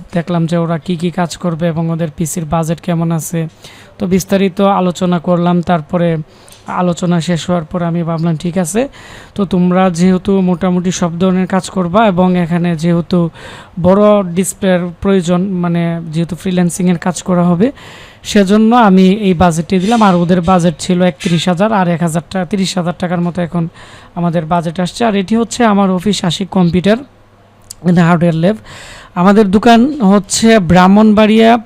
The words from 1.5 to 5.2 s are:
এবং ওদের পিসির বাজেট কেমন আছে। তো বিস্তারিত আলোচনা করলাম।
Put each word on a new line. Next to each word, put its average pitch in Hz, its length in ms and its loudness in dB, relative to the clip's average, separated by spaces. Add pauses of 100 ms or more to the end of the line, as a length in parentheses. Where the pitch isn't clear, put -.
এবং 165 220 -4
ওদের 165 260 -4
পিসির 165 280 -6
বাজেট 165 360 -4
কেমন 170 320 -2
আছে। 160 360 -4 (500)
তো 202 80 -4
বিস্তারিত 185 540 0
আলোচনা 185 580 0
করলাম। 175 440 0